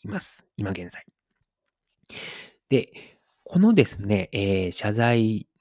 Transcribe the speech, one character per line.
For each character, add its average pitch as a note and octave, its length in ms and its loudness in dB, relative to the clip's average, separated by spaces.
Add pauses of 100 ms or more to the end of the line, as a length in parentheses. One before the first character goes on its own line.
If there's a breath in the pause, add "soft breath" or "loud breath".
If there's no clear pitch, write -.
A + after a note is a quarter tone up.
い F3+ 40 -14
ま G3+ 120 -8
す。 - 260 -8 (120)
今 G2+ 140 -4
現 - 200 -10
在。 - 140 -20 (1600 loud breath)
で、 C3+ 220 2 (520 loud breath)
こ - 160 -2
の A3 140 6
で E3 120 8
す - 160 -4
ね、 G2+ 300 0
え G2 360 0
ー、 E2+ 40 -4
謝 G#2 220 -2
罪 A2+ 540 2 (140)